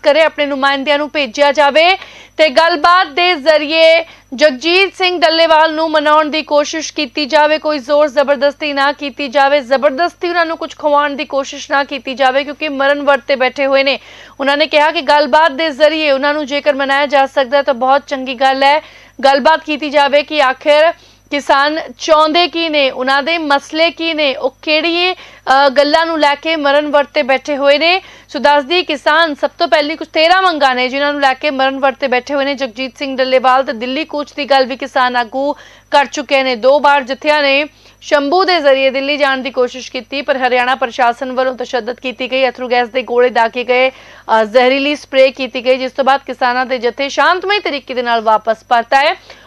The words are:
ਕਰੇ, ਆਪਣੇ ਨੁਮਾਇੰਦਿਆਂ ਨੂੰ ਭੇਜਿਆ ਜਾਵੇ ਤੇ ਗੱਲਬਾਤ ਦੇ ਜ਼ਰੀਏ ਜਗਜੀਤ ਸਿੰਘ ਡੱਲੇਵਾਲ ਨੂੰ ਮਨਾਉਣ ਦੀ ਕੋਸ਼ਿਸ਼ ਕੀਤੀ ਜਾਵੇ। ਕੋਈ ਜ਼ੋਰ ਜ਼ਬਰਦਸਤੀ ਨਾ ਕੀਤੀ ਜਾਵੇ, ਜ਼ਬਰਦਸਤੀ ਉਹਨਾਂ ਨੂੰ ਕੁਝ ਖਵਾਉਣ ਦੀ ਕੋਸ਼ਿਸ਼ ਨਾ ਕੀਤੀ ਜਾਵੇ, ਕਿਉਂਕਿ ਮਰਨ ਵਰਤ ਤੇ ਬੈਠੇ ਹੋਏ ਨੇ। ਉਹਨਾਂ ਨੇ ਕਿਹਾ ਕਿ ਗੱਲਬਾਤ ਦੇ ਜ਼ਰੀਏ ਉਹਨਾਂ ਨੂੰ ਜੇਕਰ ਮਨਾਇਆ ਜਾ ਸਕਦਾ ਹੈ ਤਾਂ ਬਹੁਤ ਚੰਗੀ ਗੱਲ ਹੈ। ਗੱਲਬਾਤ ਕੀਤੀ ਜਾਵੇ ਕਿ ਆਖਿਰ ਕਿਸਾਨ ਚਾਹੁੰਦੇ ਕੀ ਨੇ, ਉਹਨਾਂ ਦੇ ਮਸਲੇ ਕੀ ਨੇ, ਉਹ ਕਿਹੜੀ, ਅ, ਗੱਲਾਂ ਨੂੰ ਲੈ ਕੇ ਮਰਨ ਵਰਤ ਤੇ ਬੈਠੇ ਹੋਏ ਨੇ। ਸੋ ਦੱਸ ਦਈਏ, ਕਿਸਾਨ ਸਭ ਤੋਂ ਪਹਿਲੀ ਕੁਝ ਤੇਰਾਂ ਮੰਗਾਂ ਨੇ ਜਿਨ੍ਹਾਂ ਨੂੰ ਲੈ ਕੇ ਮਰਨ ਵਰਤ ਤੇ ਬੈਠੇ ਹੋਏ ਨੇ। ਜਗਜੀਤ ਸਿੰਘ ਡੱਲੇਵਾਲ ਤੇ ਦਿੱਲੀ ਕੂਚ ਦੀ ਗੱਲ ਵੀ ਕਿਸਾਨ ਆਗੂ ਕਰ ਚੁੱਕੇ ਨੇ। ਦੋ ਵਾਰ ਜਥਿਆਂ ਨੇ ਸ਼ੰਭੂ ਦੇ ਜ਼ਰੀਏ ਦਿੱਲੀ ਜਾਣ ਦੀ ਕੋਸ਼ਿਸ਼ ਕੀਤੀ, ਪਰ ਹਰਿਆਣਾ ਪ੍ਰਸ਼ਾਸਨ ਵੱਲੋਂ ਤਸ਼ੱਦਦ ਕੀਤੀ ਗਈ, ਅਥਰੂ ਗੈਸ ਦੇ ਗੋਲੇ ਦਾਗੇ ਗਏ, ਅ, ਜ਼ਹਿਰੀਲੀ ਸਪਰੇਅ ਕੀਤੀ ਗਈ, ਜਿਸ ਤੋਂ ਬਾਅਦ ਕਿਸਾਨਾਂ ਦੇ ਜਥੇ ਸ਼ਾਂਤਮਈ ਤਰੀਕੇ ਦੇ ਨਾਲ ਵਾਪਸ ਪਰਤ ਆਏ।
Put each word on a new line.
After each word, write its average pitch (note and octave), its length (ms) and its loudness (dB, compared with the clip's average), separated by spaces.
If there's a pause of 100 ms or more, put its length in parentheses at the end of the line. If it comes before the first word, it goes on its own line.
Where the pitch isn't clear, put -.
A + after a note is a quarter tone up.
ਕਰੇ, D4+ 180 2
ਆਪਣੇ D4 240 0
ਨੁਮਾਇੰਦਿਆਂ C#4 520 -2
ਨੂੰ D4 120 -4
ਭੇਜਿਆ C#4+ 420 0
ਜਾਵੇ D4+ 460 2 (400)
ਤੇ D#4 120 2
ਗੱਲਬਾਤ E4+ 580 2
ਦੇ F4 280 0
ਜ਼ਰੀਏ D#4+ 680 2 (280)
ਜਗਜੀਤ D#4 640 0
ਸਿੰਘ F4+ 260 -2
ਡੱਲੇਵਾਲ D#4+ 520 2
ਨੂੰ D#4+ 180 -2
ਮਨਾਉਣ D4+ 380 2
ਦੀ D#4 120 -4
ਕੋਸ਼ਿਸ਼ D4 520 -2
ਕੀਤੀ D4+ 320 -6
ਜਾਵੇ। D4+ 320 2
ਕੋਈ D4+ 220 -4
ਜ਼ੋਰ D4 280 0
ਜ਼ਬਰਦਸਤੀ C#4+ 680 -2
ਨਾ C#4 180 0
ਕੀਤੀ C#4+ 360 -8
ਜਾਵੇ, C#4 340 2
ਜ਼ਬਰਦਸਤੀ C#4 680 -2
ਉਹਨਾਂ F4 160 0
ਨੂੰ D#4+ 120 -6
ਕੁਝ E4 180 -12
ਖਵਾਉਣ C#4+ 400 0
ਦੀ D4 100 -8
ਕੋਸ਼ਿਸ਼ C#4 460 -8
ਨਾ C#4 120 0
ਕੀਤੀ C4+ 300 -8
ਜਾਵੇ, C4 300 0
ਕਿਉਂਕਿ D4 260 -8
ਮਰਨ C#4 320 0
ਵਰਤ C#4 260 0
ਤੇ C#4 80 0
ਬੈਠੇ B3+ 300 -2
ਹੋਏ C4+ 180 2
ਨੇ। C4+ 160 -2 (400)
ਉਹਨਾਂ C#4 180 0
ਨੇ D4+ 100 0
ਕਿਹਾ D4+ 240 2
ਕਿ E4 100 -4
ਗੱਲਬਾਤ D4 500 2
ਦੇ D#4+ 180 -2
ਜ਼ਰੀਏ D4+ 420 0
ਉਹਨਾਂ C#4 220 0
ਨੂੰ D4+ 120 -4
ਜੇਕਰ C#4+ 280 -2
ਮਨਾਇਆ C#4 320 0
ਜਾ C#4 200 2
ਸਕਦਾ C4+ 320 -2
ਹੈ C#4+ 40 2
ਤਾਂ C#4 120 -2
ਬਹੁਤ C4 340 0
ਚੰਗੀ C4 260 -6
ਗੱਲ C4+ 300 0
ਹੈ। D4 180 4 (420)
ਗੱਲਬਾਤ C#4+ 400 2
ਕੀਤੀ D4+ 260 -6
ਜਾਵੇ C#4+ 340 2
ਕਿ D4+ 180 -2
ਆਖਿਰ D4 520 2 (380)
ਕਿਸਾਨ D4 480 0 (180)
ਚਾਹੁੰਦੇ D#4 500 2
ਕੀ E4 220 -4
ਨੇ, C#4+ 220 0
ਉਹਨਾਂ C4+ 320 -2
ਦੇ E4 140 -2
ਮਸਲੇ D#4 540 -2
ਕੀ E4 220 -6
ਨੇ, D4+ 220 -2
ਉਹ - 260 -4
ਕਿਹੜੀ, E4+ 520 0
ਅ, - 560 0
ਗੱਲਾਂ D4 360 2
ਨੂੰ E4 140 -2
ਲੈ C#4+ 160 2
ਕੇ D#4+ 200 -4
ਮਰਨ D4 320 0
ਵਰਤ C#4+ 260 0
ਤੇ D4 100 0
ਬੈਠੇ C4 340 -2
ਹੋਏ C#4 200 2
ਨੇ। F4 240 0 (280)
ਸੋ D4 100 -8
ਦੱਸ C#4+ 240 2
ਦਈਏ, E4+ 200 0
ਕਿਸਾਨ D#4 520 0
ਸਭ C#4+ 220 -4
ਤੋਂ E4+ 100 0
ਪਹਿਲੀ D4+ 280 0
ਕੁਝ D#4 120 -12
ਤੇਰਾਂ E4+ 340 2
ਮੰਗਾਂ C#4+ 340 0
ਨੇ B3 140 -2
ਜਿਨ੍ਹਾਂ C#4+ 220 -2
ਨੂੰ C#4+ 100 -6
ਲੈ C4+ 120 2
ਕੇ D4 160 -4
ਮਰਨ C4+ 300 -2
ਵਰਤ C4+ 160 0
ਤੇ C#4 120 -4
ਬੈਠੇ B3 260 -2
ਹੋਏ C#4 120 -2
ਨੇ। C#4 100 -4
ਜਗਜੀਤ B3+ 420 -8
ਸਿੰਘ C4+ 200 -6
ਡੱਲੇਵਾਲ C4 460 2
ਤੇ C4+ 100 -6
ਦਿੱਲੀ C4 320 -6
ਕੂਚ D4 280 -8
ਦੀ C#4+ 120 -8
ਗੱਲ C4 200 2
ਵੀ A#3+ 120 -6
ਕਿਸਾਨ B3+ 380 -2
ਆਗੂ C4 380 -4 (380)
ਕਰ C#4+ 140 4
ਚੁੱਕੇ C4+ 380 -2
ਨੇ। C4 120 -2
ਦੋ C4 240 2
ਵਾਰ C#4+ 240 2
ਜਥਿਆਂ D4 400 -2
ਨੇ C#4 220 0 (360)
ਸ਼ੰਭੂ D4 420 0
ਦੇ F4+ 160 2
ਜ਼ਰੀਏ C4+ 300 2
ਦਿੱਲੀ C4+ 280 -2
ਜਾਣ C4+ 200 0
ਦੀ B3+ 140 -8
ਕੋਸ਼ਿਸ਼ B3 400 -6
ਕੀਤੀ, C4+ 300 -8
ਪਰ C#4 160 -4
ਹਰਿਆਣਾ B3 380 0
ਪ੍ਰਸ਼ਾਸਨ B3+ 560 -2
ਵੱਲੋਂ C4 240 -2
ਤਸ਼ੱਦਦ A#3+ 440 -8
ਕੀਤੀ B3+ 320 -8
ਗਈ, C4 180 0
ਅਥਰੂ A#3+ 200 -8
ਗੈਸ B3 200 0
ਦੇ B3+ 120 -4
ਗੋਲੇ A#3+ 280 0
ਦਾਗੇ A#3 340 -2
ਗਏ, B3 260 0
ਅ, - 540 -2
ਜ਼ਹਿਰੀਲੀ C4 520 2
ਸਪਰੇਅ C4+ 360 0
ਕੀਤੀ B3+ 340 -8
ਗਈ, B3+ 120 2
ਜਿਸ B3 140 -6
ਤੋਂ C#4 120 -4
ਬਾਅਦ C4+ 220 2
ਕਿਸਾਨਾਂ B3+ 400 -2
ਦੇ B3+ 120 -4
ਜਥੇ A#3+ 320 -4
ਸ਼ਾਂਤਮਈ F4+ 500 0
ਤਰੀਕੇ C#4+ 340 -8
ਦੇ B3 80 -4
ਨਾਲ A#3 200 0
ਵਾਪਸ G#3+ 360 0 (120)
ਪਰਤ A#3 240 0
ਆਏ। D4+ 220 2 (320)